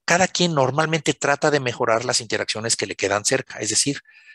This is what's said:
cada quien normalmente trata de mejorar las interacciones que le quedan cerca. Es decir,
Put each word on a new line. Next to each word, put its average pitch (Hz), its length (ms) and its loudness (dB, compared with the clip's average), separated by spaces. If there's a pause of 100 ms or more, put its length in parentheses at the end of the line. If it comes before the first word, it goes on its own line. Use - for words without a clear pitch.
cada 180 240 4
quien 175 240 0
normalmente 151 600 0
trata 143 380 0
de 147 80 2
mejorar 117 460 0
las 127 160 -2
interacciones 107 560 -4
que 107 80 -4
le 95 100 -2
quedan 101 300 0
cerca. - 340 -2
Es 110 100 -4
decir, 139 320 0 (340)